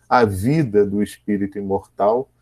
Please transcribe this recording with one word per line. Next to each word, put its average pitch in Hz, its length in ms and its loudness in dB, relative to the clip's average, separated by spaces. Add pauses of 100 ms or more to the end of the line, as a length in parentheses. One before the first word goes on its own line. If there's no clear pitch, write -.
a 123 160 4
vida 104 640 2
do 101 160 -2
espírito 101 560 -6
imortal, 139 720 -2 (120)